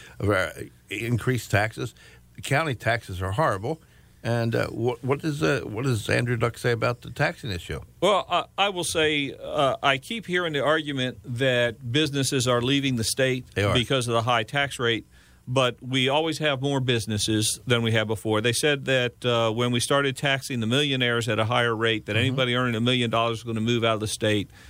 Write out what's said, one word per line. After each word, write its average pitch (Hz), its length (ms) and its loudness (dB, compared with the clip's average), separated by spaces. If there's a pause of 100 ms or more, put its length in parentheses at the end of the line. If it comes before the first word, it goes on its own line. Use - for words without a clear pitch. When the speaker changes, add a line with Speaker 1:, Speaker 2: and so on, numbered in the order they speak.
(180)
Speaker 1:
of 98 120 0
our 92 220 2 (360)
increased 117 640 -2
taxes. 110 440 0 (420)
The - 40 -16
county 147 340 0
taxes 107 460 -4
are 92 120 -2
horrible. 123 460 -2 (460)
And, 117 320 0
uh, 117 120 0
what, 120 360 -4
what 139 160 0
does, 151 200 -4
uh, 151 220 2
what 113 220 -6
does 120 240 0
Andrew 123 280 0
Duck 117 220 -2
say 123 140 0
about 120 300 -2
the - 80 -14
taxing 143 420 -4
issue? 82 260 -8 (220)
Speaker 2:
Well, 180 280 2
I, 170 180 0 (120)
I 196 120 2
will 180 120 -4
say, 151 580 0
uh, 139 400 0
I 135 180 2
keep 226 280 -10
hearing 180 260 -2
the 139 120 0
argument 139 600 0
that 123 680 0
businesses 139 560 0
are 123 120 4
leaving 135 360 0
the 113 80 -2
state 131 400 0 (100)
Speaker 1:
They 95 80 2
are. 101 100 4
Speaker 2:
because 120 360 0
of 117 60 0
the 117 80 2
high 117 200 2
tax 139 380 -2
rate, 117 260 0 (400)
but 127 340 2
we 127 280 0
always 156 300 0
have 147 220 0
more 139 200 0
businesses 110 880 0
than 120 140 4
we 113 100 2
had 110 160 2
before. 107 320 0
They 120 140 2
said 139 320 0
that, 123 380 0
uh, 117 280 2
when 120 180 0
we 120 80 0
started 139 380 0
taxing 135 420 -2
the 110 80 -2
millionaires 123 640 0
at 110 100 0
a 110 60 2
higher 117 320 2
rate, 110 300 0
that 104 100 -2
Speaker 1:
Mm-hmm. 123 100 2
Speaker 2:
anybody 127 300 0
earning 123 180 0
a 110 60 -2
million 123 300 2
dollars 117 340 0
was 117 100 -6
gonna 110 100 -2
move 117 200 2
out 113 100 4
of 107 60 -2
the 107 80 -2
state. 104 420 0 (200)